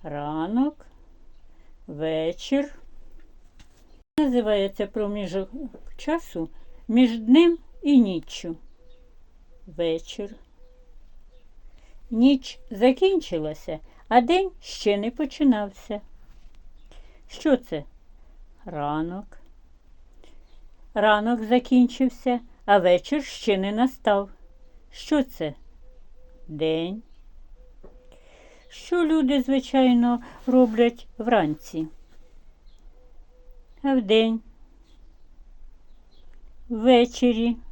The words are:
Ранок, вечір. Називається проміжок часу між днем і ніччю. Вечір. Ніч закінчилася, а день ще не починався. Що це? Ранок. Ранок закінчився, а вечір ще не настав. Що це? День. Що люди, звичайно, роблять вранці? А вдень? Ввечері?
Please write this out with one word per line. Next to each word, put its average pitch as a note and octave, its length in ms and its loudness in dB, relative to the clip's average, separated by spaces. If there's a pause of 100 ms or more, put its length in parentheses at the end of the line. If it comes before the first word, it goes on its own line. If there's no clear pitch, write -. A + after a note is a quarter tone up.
Ранок, D#3+ 840 -4 (1000)
вечір. D#3+ 920 -4 (1400)
Називається G#3+ 680 0
проміжок G3+ 640 -6 (460)
часу D4+ 520 -6 (400)
між A#3 300 4
днем D#4+ 400 4 (240)
і C#4+ 180 6
ніччю. F3 560 -4 (1080)
Вечір. E3+ 720 -6 (1700)
Ніч C4 480 2 (120)
закінчилася, G3 1080 0 (300)
а A#3 120 6
день F4+ 300 0 (100)
ще - 360 -2
не G#3+ 140 -4
починався. G#3+ 920 -2 (1300)
Що - 280 0
це? D#3 280 -8 (800)
Ранок. D#3+ 760 -8 (1600)
Ранок G#3+ 500 2
закінчився, B3 960 0 (240)
а G3+ 140 6
вечір F3+ 460 2
ще - 340 -2
не G3 140 -2
настав. G#3 580 0 (600)
Що - 320 -2
це? D#3 320 -8 (920)
День. D#3+ 540 -4 (1700)
Що - 360 -2
люди, C#4+ 380 2
звичайно, B3+ 800 2 (260)
роблять A#3+ 600 2 (120)
вранці? E3 680 -2 (2000)
А C#4 120 0
вдень? A3+ 460 2 (2250)
Ввечері? A#3+ 880 2 (160)